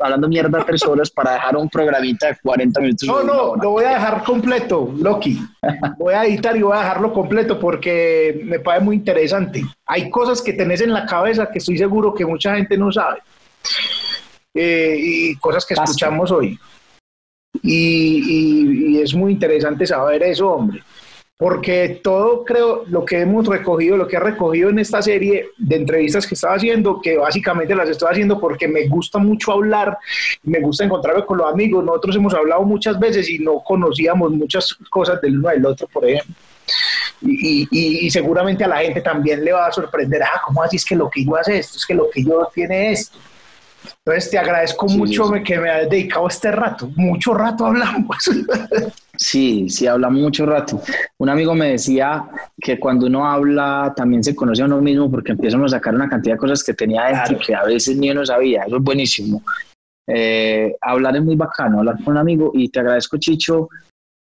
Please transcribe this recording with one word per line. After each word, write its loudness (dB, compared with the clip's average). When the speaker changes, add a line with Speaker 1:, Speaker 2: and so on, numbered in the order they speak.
Speaker 1:
hablando 0
mierda 0
tres 0
horas 2
para 0
dejar 0
un -2
programita 0
de -2
cuarenta 2
minutos -2
Speaker 2:
No, 0
Speaker 1:
de 0
una 0
Speaker 2:
no, 2
Speaker 1:
hora. -2
Speaker 2:
lo 2
voy 2
a 2
dejar 0
completo, 0
Loki. 0
Speaker 1:
<laughs> -4
Speaker 2:
Voy 0
a 2
editar 0
y 2
voy 2
a 0
dejarlo -2
completo 0
porque 0
me -4
parece 0
muy 2
interesante. 0
Hay -4
cosas 0
que -4
tenés -2
en 2
la -2
cabeza 0
que -6
estoy -2
seguro 2
que -2
mucha -2
gente 0
no 0
sabe. -2
Eh, 0
y -2
cosas -2
que -4
Speaker 1:
Casi. 0
Speaker 2:
escuchamos 0
hoy. 0
Y, 0
y, 2
y 2
es -2
muy 2
interesante 0
saber 2
eso, 2
hombre. -2
Porque 0
todo, 2
creo, 0
lo 0
que -2
hemos 2
recogido, 2
lo 0
que -4
he 2
recogido 2
en 2
esta -2
serie 2
de 0
entrevistas 0
que -6
estaba 0
haciendo, 2
que 0
básicamente 0
las 0
estoy 0
haciendo 2
porque -2
me 0
gusta -2
mucho 2
hablar, 0
me 0
gusta 0
encontrarme 0
con -2
los 0
amigos. 2
Nosotros 0
hemos 2
hablado 2
muchas 0
veces 2
y -6
no 0
conocíamos 2
muchas -2
cosas 0
del 2
uno 0
del 2
otro, -2
por -2
ejemplo. -2
Y, 0
y, -4
y, 0
y -2
seguramente 0
a 2
la 0
gente -2
también 0
le 2
va 2
a 0
sorprender, -2
ah, -2
¿cómo 0
así -2
es -4
que -2
lo 2
que -4
yo 0
hace 0
esto? -8
Es -6
que -2
lo 2
que -2
yo 2
tiene -2
esto. -6
Entonces 0
te 0
agradezco 0
Speaker 1:
Sí, 4
Speaker 2:
mucho 2
Speaker 1:
sí, 2
sí. 2
Speaker 2:
me-, -2
que 0
me 0
hayas 0
dedicado 0
este -2
rato, -4
mucho 0
rato -2
hablamos. 0
<laughs> -2
Speaker 1:
Sí, 0
sí, -2
hablamos 2
mucho 0
rato. -2
Un 0
amigo 2
me 2
decía 0
que -2
cuando 2
uno 2
habla 0
también 0
se -2
conoce 0
a 2
uno 2
mismo 2
porque -2
empieza 0
uno 2
a 2
sacar -2
una 0
cantidad 0
de -2
cosas 0
que -2
tenía -2
adentro 0
Speaker 2:
Claro. -6
Speaker 1:
y -4
que 0
a 0
veces 0
ni 0
uno -2
sabía. 2
Eso -2
es 2
buenísimo. -2
Eh, 0
hablar 0
es 2
muy 2
bacano, 0
hablar 0
con 0
un 2
amigo. 2
Y 2
te -4
agradezco, 0
Chicho, 0